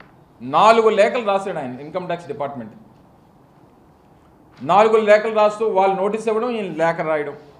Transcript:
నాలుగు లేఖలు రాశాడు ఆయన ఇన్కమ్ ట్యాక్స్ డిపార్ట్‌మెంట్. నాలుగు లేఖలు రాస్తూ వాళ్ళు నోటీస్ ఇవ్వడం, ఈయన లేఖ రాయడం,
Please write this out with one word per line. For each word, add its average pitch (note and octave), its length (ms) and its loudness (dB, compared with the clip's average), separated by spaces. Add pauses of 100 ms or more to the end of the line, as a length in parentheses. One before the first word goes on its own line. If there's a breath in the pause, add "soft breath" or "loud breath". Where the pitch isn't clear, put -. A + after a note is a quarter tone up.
(420)
నాలుగు G#3 480 4
లేఖలు A3+ 360 2
రాశాడు G3 320 -2
ఆయన B2+ 220 -10
ఇన్కమ్ E3 260 -10
ట్యాక్స్ E3+ 220 -8
డిపార్ట్‌మెంట్. B2+ 460 -10 (1900)
నాలుగు G#3 360 4
లేఖలు G#3+ 380 2
రాస్తూ G#3+ 340 0
వాళ్ళు F#3+ 260 2
నోటీస్ G#3 320 -4
ఇవ్వడం, A3+ 220 -2
ఈయన G#3 240 -8
లేఖ E3 280 -2
రాయడం, D3+ 360 -6 (220)